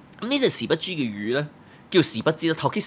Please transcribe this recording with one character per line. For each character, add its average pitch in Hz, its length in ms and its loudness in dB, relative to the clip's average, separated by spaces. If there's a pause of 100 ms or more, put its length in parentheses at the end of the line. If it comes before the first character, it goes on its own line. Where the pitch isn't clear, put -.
(200)
噉 214 80 -8
呢 285 120 2
隻 226 100 4
時 120 160 -2
不 156 100 2
知 160 140 -6
嘅 180 60 -6
魚 110 380 -2
呢， 147 140 -2 (420)
叫 - 120 6
時 - 200 0
不 - 100 2
知 165 160 -2
啦， 160 60 2 (320)